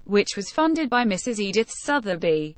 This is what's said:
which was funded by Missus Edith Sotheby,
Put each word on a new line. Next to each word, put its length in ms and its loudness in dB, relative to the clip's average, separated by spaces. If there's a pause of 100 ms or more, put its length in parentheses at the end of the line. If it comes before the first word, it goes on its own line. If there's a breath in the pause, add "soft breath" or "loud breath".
which 320 0
was 160 -8
funded 380 2
by 160 2
Missus 340 0
Edith 320 0
Sotheby, 880 -2